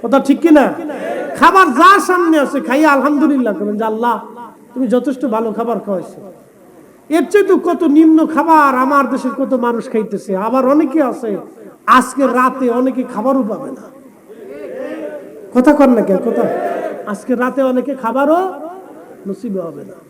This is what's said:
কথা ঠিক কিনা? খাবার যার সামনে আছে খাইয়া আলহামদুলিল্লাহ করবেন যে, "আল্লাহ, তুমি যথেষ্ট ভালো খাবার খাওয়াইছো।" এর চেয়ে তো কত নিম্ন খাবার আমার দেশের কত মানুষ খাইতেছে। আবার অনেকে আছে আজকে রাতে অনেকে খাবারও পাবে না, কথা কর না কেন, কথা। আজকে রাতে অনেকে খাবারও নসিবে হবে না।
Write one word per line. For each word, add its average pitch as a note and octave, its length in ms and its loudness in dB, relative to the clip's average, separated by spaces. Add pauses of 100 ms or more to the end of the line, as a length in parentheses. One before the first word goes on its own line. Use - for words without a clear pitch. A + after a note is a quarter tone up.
কথা B3 160 2
ঠিক - 220 2
কিনা? D4 320 6 (640)
খাবার F4+ 280 6
যার E4+ 320 6
সামনে E4+ 400 2
আছে C4 200 -2
খাইয়া C#4+ 320 2
আলহামদুলিল্লাহ C4+ 640 0
করবেন G#3 240 -4
যে, A3 60 -4
"আল্লাহ, A3+ 400 -2 (500)
তুমি B3+ 140 -4
যথেষ্ট B3 380 -2
ভালো A3 260 -2
খাবার A3+ 280 -4
খাওয়াইছো।" F#3 420 -8 (880)
এর D#4+ 200 0
চেয়ে G4+ 140 4
তো F#4 140 2
কত E4+ 260 -2
নিম্ন D#4+ 440 4
খাবার D#4 480 2
আমার C4 340 2
দেশের B3+ 220 -4
কত C4 220 -4
মানুষ A#3+ 360 -2
খাইতেছে। G3+ 480 -4
আবার B3 300 0
অনেকে D4 360 2
আছে A3 340 -4 (500)
আজকে B3+ 400 2
রাতে B3+ 420 0
অনেকে B3+ 340 -2
খাবারও B3 400 -2
পাবে G3 280 -6
না, - 100 -16 (1700)
কথা C4+ 200 4
কর C#4 160 6
না A3+ 120 4
কেন, F#3+ 160 0
কথা। A3+ 240 -2 (680)
আজকে G#3 280 -4
রাতে B3+ 260 -2
অনেকে B3+ 340 -2
খাবারও C#4+ 580 0 (760)
নসিবে G3 340 -8
হবে D#3+ 220 -12
না। F#2 100 -18 (160)